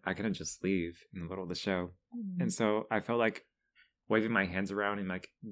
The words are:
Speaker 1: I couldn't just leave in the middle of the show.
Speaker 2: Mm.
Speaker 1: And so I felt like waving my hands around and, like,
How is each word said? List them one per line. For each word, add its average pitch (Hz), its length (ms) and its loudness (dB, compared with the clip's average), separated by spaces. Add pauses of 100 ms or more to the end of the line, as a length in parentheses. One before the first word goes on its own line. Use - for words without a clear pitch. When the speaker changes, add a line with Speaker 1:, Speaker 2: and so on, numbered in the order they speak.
Speaker 1:
I 95 80 0
couldn't 101 200 -2
just - 300 -8
leave 87 360 0 (140)
in 92 80 -8
the 82 60 -6
middle 92 160 -6
of 85 60 -6
the 90 60 -4
show. 90 360 -2 (240)
Speaker 2:
Mm. 190 260 -4
Speaker 1:
And 113 120 0
so 107 380 4
I 110 80 2
felt 120 180 0
like 110 280 2 (640)
waving 110 240 4
my 98 140 4
hands 95 260 -2
around 101 280 0
and, 95 80 -4
like, 90 220 -6 (220)